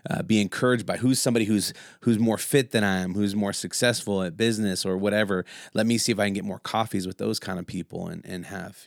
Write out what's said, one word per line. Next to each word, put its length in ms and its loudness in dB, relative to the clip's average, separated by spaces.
uh, 140 0
be 160 4
encouraged 460 2
by? 120 -2
Who's 220 2
somebody 240 2
who's, 300 2
who's 180 4
more 180 4
fit 340 2
than 140 4
I 160 2
am, 140 -4
who's 200 0
more 160 0
successful 720 0
at 140 -4
business 480 0
or 120 0
whatever? 460 2
Let 120 0
me 120 2
see 160 0
if 60 0
I 80 2
can 60 0
get 120 -4
more 140 -6
coffees 460 -2
with 120 -8
those 220 -2
kind 200 -6
of 80 -10
people 400 -8
and, 180 -12
and 200 -10
have, 420 -12